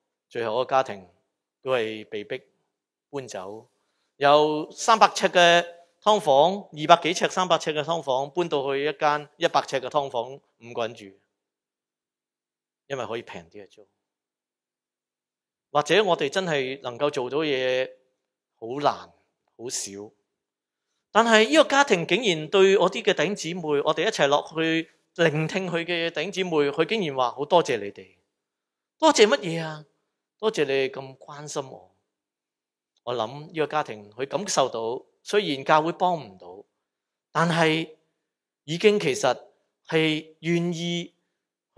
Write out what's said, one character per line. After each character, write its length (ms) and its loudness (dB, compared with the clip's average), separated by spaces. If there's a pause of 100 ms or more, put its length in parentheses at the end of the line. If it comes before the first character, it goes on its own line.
(280)
最 180 -8
後 160 -4
嗰 40 -4
個 40 -10
家 140 2
庭 240 -14 (560)
都 80 -4
係 360 -4
被 160 -10
逼 200 -12 (640)
搬 180 -10
走， 400 -14 (500)
由 540 4
三 280 2
百 80 8
尺 220 0
嘅 360 6 (380)
劏 160 4
房， 520 2
二 240 -6
百 60 6
幾 140 -2
尺、 140 0
三 180 -2
百 80 4
尺 180 -2
嘅 100 -4
劏 200 -4
房， 260 -2
搬 180 -4
到 140 -2 (100)
去 140 -2
一 80 -2
間 340 0 (100)
一 100 0
百 140 0
尺 180 -4
嘅 100 -8
劏 220 -2
房， 220 -4
五 420 -20
個 100 -4
人 80 -8
住。 120 -20 (1800)
因 80 -6
為 80 -6
可 120 -6
以 40 -10
平 280 -18
啲 140 -20
嘅 60 -20
租。 180 -20 (1800)
或 120 2
者 200 2
我 140 0
哋 120 -2
真 160 -4
係 360 -4
能 160 -10
夠 120 0
做 200 -6
到 100 -4
嘢 500 -2 (680)
好 100 -16 (160)
難， 320 -2 (420)
好 140 -14
少。 420 -10 (1000)
但 140 6
係 220 6
呢 100 0
個 80 10
家 180 4
庭 240 0
竟 160 0
然 260 -2
對 280 6
我 120 4
啲 140 -6
嘅 100 2
弟 140 0
兄 80 -4
姊 180 -8
妹， 80 -8
我 340 0
哋 120 -2
一 0 -
齊 200 2
落 260 2
去 360 -2 (260)
聆 320 2
聽 200 -6
佢 180 -4
嘅 240 -4
弟 140 -6
兄 80 -8
姊 120 -4
妹， 80 -6 (200)
佢 140 0
竟 200 -2
然 100 -6
話： 220 0
「好 80 -6
多 180 6
謝 140 -2
你 140 -10
哋。」 240 -20 (800)
「多 160 4
謝 140 4
乜 100 2
嘢 260 -6
啊？」 220 -14 (540)
「多 120 -4
謝 140 -2
你 60 -4
哋 180 -2
咁 280 -16
關 300 -18
心 220 -8
我。」 260 -20 (1120)
我 100 -4
諗 360 -6
呢 80 -6
個 80 0
家 160 -2
庭 280 -14
佢 160 -8
感 200 -6
受 220 0
到， 360 -8 (180)
雖 300 0
然 100 -6
教 180 4
會 100 -2
幫 240 0
唔 220 -10
到， 280 -20 (640)
但 160 2
係 480 0 (680)
已 140 -6
經 220 4
其 160 0
實 240 0 (480)
係 520 -2
願 340 -2
意 400 -6 (640)